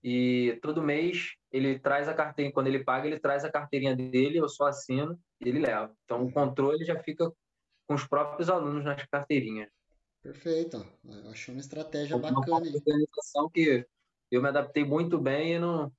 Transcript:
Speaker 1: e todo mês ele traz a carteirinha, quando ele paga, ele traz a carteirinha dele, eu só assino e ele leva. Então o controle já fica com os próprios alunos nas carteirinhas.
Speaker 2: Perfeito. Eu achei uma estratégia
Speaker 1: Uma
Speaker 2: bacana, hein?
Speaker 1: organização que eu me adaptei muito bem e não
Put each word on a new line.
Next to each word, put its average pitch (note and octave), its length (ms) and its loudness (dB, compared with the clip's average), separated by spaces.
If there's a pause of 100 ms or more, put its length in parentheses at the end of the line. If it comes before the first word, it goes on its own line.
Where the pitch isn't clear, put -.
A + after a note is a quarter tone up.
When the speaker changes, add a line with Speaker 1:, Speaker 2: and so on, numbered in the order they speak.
Speaker 1:
e B2 600 2
todo D#3 200 -2
mês D#3+ 540 0 (160)
ele C3+ 260 0
traz C#3+ 300 0
a D#3 60 -2
carteirinha, D3 400 -2
quando C3+ 140 2
ele C3+ 160 0
paga, C3 220 0
ele D3+ 140 -2
traz C#3+ 240 0
a D3+ 80 -4
carteirinha C#3 440 0
dele, B2+ 420 2
eu D3+ 120 2
só C#3+ 180 0
assino C#3+ 520 -2 (220)
e B2 80 0
ele C3+ 100 2
leva. A2 340 0 (120)
Então B2 180 -2
o B2 80 -2
controle C#3+ 540 2
já E3 180 -2
fica E3 280 -2 (560)
com D3 60 0
os C#3 140 -2
próprios D3 420 0
alunos D3 360 0
nas C#3+ 220 -4
carteirinhas. A#2 600 -2 (520)
Speaker 2:
Perfeito. D#3+ 640 -4 (180)
Eu A2 280 -18
achei B2 220 -14
uma C3 60 -8
estratégia D3 560 -6
Speaker 1:
Uma B2 160 -2
Speaker 2:
bacana, E3 340 2
hein? D3 100 -6
Speaker 1:
organização D3+ 760 0
que D3 360 4 (460)
eu B2 100 4
me C#3+ 60 2
adaptei C#3+ 380 0
muito E3 340 0
bem D3 360 0
e E3+ 40 0
não E3 400 -2